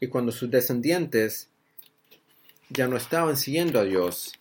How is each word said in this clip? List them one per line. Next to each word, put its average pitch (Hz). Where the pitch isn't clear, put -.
y 131
cuando 123
sus 117
descendientes 123
ya 127
no 127
estaban 160
siguiendo 139
a 98
Dios. 90